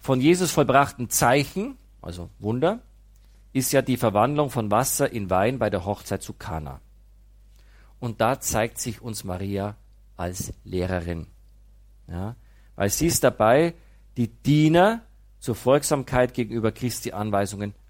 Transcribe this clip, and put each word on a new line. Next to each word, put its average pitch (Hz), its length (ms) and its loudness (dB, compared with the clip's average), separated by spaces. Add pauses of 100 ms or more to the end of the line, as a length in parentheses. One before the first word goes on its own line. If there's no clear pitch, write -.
von 131 200 0
Jesus 170 300 4
vollbrachten 135 580 2
Zeichen, 147 680 0 (260)
also 87 280 -12 (100)
Wunder, 135 400 -2 (720)
ist 131 200 -2
ja 139 100 6
die 123 140 0
Verwandlung 123 540 2
von 110 200 -4
Wasser 127 420 0
in 101 180 -6
Wein 104 280 2
bei 110 120 0
der 95 140 -4
Hochzeit 98 380 -6
zu - 100 -14
Kana. 76 480 -10 (1200)
Und 113 200 -10
da 113 200 0
zeigt 113 380 -4
sich - 220 -8
uns 113 220 -10
Maria 98 540 -6 (400)
als 90 360 -8 (120)
Lehrerin. 87 600 -4 (840)
Ja, 92 260 -8 (400)
weil 101 160 0
sie 151 160 0
ist 165 160 2
dabei, 139 520 4 (420)
die 120 120 -2
Diener 170 760 4 (360)
zur - 160 -4
Folgsamkeit 127 800 2
gegenüber 113 380 -2
Christi 117 400 -6
Anweisungen 101 640 -4 (160)